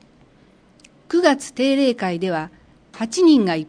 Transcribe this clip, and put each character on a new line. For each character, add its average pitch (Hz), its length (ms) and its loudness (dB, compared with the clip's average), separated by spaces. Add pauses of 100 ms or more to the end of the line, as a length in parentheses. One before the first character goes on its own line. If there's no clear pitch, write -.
(1080)
九 339 140 0
月 285 320 0
定 269 220 0
例 269 180 0
会 180 260 -6
で 185 120 -4
は、 160 180 -6 (420)
八 233 320 -4
人 285 220 6
が 170 100 -2
一 156 140 -8